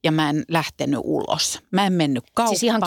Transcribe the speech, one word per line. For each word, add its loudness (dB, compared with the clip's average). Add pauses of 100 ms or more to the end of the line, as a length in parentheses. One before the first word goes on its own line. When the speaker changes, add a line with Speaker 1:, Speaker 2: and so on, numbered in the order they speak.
Speaker 1:
ja 2
mä 2
en -2
lähtenyt -2
ulos. -2 (100)
Mä 2
en 2
mennyt 0 (100)
kauppaan. 2
Speaker 2:
Siis 0
ihan 2